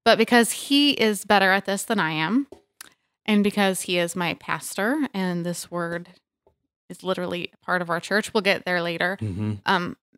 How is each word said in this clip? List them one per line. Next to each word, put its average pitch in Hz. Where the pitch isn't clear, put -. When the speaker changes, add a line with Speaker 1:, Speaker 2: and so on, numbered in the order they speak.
Speaker 1:
but 220
because 226
he 285
is 214
better 196
at 196
this 196
than 226
I 160
am, 180
and 208
because 196
he 180
is 175
my 175
pastor, 247
and 180
this 175
word 170
is -
literally 180
part 180
of 170
our 170
church. 202
We'll 214
get 190
there 180
later. 170
Speaker 2:
Mm-hmm. 107
Speaker 1:
Um, 180